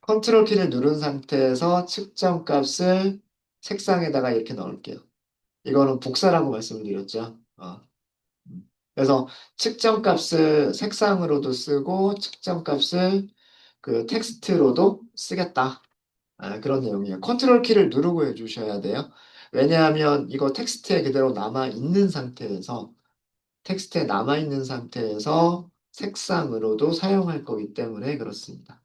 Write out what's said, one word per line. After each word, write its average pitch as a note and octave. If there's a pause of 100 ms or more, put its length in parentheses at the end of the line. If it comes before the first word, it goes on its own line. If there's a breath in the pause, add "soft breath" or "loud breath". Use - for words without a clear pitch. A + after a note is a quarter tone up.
컨트롤 A3
키를 F#3+
누른 C#3
상태에서 C#3+
측정값을 F3+ (400)
색상에다가 E3
이렇게 A2+
넣을게요. - (680)
이거는 C3+
복사라고 C#3
말씀을 A2
드렸죠. G#2 (180)
어. F#2+ (1120)
그래서 C3+ (300 loud breath)
측정값을 E3+
색상으로도 F3
쓰고 F3
측정값을 F3+ (520 soft breath)
그 A2+
텍스트로도 E3+ (140)
쓰겠다. D3+ (540)
아, G2+
그런 C3+
내용이에요. G2+
컨트롤 B3
키를 G3+
누르고 D3+
해주셔야 G#2+
돼요. A2+ (420 loud breath)
왜냐하면 D3+
이거 C3+
텍스트에 -
그대로 C3
남아있는 C3
상태에서, B2 (680)
텍스트에 F#3
남아있는 C3+
상태에서 B2+ (240)
색상으로도 D3
사용할 F3
거기 G#2+
때문에 A#2
그렇습니다. -